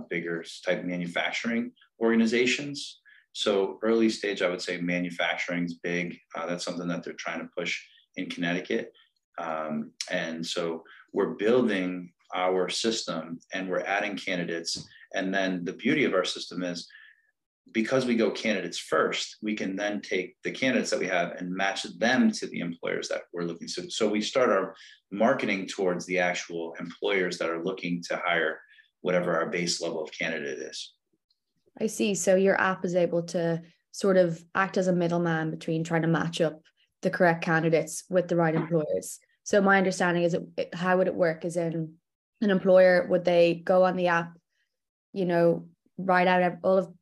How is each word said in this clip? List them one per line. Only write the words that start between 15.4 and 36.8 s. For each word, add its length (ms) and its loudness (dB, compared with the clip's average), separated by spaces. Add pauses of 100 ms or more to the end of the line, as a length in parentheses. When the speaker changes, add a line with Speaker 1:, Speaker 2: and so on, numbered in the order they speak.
Speaker 1:
the 80 -4
beauty 320 2
of 100 0
our 100 4
system 380 -6
is 240 -6 (840)
because 320 2
we 120 2
go 160 2
candidates 460 -4
first, 640 -2
we 120 -2
can 220 -4
then 240 -4
take 420 -4
the 80 -4
candidates 400 0
that 80 -2
we 80 -2
have 260 -2
and 220 -8
match 300 -2 (160)
them 320 4
to 160 -6
the 100 -8
employers 500 -6
that 140 -4 (100)
we're 120 -4
looking 240 -8
to. 200 -8
So 200 0
we 120 0
start 300 2
our 240 0 (380)
marketing 560 0
towards 380 -2
the 120 0
actual 600 -2
employers 580 -2
that 100 -2
are 140 -4
looking 460 -4
to 160 -4
hire 340 0 (440)
whatever 340 0
our 140 -2
base 300 -2
level 220 -4
of 80 -10
candidate 480 -6
is. 360 -12 (840)
Speaker 2:
I 60 -2
see. 300 0
So 180 4
your 260 4
app 240 0
is 120 -2
able 280 2
to 380 -2 (300)
sort 240 2
of 260 4 (140)
act 200 0
as 120 2
a 40 4
middleman 600 0
between 320 -4
trying 180 0
to 60 2
match 320 0
up 200 0 (420)